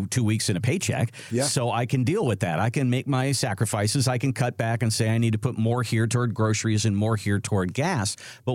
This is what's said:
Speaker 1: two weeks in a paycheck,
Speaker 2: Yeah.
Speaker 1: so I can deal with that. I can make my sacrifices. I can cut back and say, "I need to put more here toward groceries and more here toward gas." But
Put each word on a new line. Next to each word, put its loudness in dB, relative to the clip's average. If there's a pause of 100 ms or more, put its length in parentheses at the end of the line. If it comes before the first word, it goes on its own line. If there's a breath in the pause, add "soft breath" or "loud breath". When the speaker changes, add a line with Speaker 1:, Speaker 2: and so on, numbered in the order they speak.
Speaker 1:
two 0
weeks 0
in 0
a -2
paycheck, -2 (220 loud breath)
Speaker 2:
Yeah. 0
Speaker 1:
so 0
I 0
can 0
deal 0
with 0
that. 0
I 2
can 0
make 0
my 0
sacrifices. 0
I 0
can -2
cut -2
back 0
and 0
say, 0
"I 2
need 2
to -2
put -2
more 2
here 2
toward 0
groceries 2
and 2
more 2
here 0
toward 0
gas." 0 (280 loud breath)
But 0